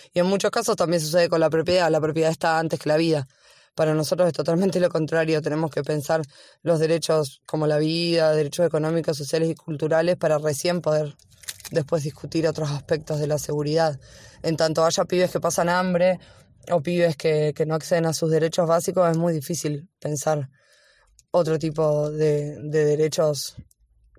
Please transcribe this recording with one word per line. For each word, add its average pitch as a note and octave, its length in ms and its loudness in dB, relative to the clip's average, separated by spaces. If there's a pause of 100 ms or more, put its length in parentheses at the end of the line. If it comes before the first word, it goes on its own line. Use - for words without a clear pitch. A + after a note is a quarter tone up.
(140)
Y F3 60 0
en F3 80 2
muchos G3 220 0
casos A3+ 280 -2
también E3+ 240 0
sucede E3 260 2
con E3 140 0
la D#3+ 80 4
propiedad. E3 420 2
La D#3 80 2
propiedad D#3 320 0
está D#3+ 260 0
antes D#3+ 220 -2
que - 80 -8
la D3+ 80 2
vida. D#3 320 0 (480)
Para D#3 180 2
nosotros E3 340 2
es D#3+ 60 0
totalmente E3+ 460 0
lo F3+ 100 4
contrario. D#3+ 520 0
Tenemos D#3 280 -2
que C#3+ 140 -4
pensar D#3 380 -2 (420)
los D#3+ 160 2
derechos D#3 680 0
como D#3 220 -2
la D3+ 100 2
vida, E3 540 2
derechos D#3 340 0
económicos, D#3+ 520 0
sociales D#3+ 320 -2
y D#3 60 -4
culturales D#3+ 600 0
para D3+ 220 2
recién D3+ 420 -2
poder D3+ 360 -2 (560)
después D#3+ 320 -2
discutir D#3+ 440 -4
otros D3+ 240 -4
aspectos D3+ 480 -4
de D3 80 -2
la D3+ 100 0
seguridad. D3 600 0 (440)
En D#3+ 120 0
tanto D#3+ 300 2
haya E3+ 180 2
pibes F3+ 260 0
que E3+ 120 -4
pasan E3+ 260 0
hambre F3+ 520 2 (520)
o E3+ 100 2
pibes F3 360 0
que, D3+ 360 0
que D#3+ 120 -2
no D#3 100 -2
acceden E3 300 0
a D#3+ 80 0
sus D#3+ 180 -2
derechos D#3+ 340 2
básicos, E3+ 460 2
es D#3+ 60 0
muy E3+ 160 0
difícil D3+ 560 -6 (100)
pensar D3 500 -4 (840)
otro D#3+ 280 0
tipo D3+ 500 0
de, D3 520 0
de D3+ 240 0
derechos D3+ 720 0 (600)